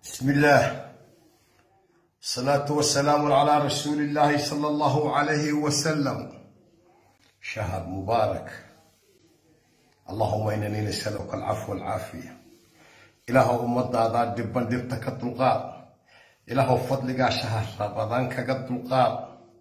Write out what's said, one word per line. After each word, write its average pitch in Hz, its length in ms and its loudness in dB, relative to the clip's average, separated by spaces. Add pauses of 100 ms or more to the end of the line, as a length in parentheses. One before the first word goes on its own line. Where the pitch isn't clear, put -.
بسم - 260 -4
الله. 143 640 4 (1300)
الصلاة 143 500 0
والسلام 147 600 4
على 147 340 6
رسول 147 340 -2
الله 147 380 2
صلى 147 300 -2
الله 147 480 2
عليه 147 380 2
وسلم. 147 920 -2 (960)
شهر 92 440 -6
مبارك. 98 800 -2 (1400)
اللهم 107 380 -2
إنني 107 340 -2
نسألك 104 520 -6
العفو 107 380 -4
والعافية. - 680 -8 (920)
إله 120 360 4
أمة 123 260 0
دادا 117 340 2
دبان 117 420 -4
دبتا 123 300 -4
كدلقاء. - 920 -2 (640)
إله 127 260 4
فضلك 127 520 0
شهر 110 360 -2 (140)
رمضان 110 500 -2
كدلقاء. - 1120 -2 (200)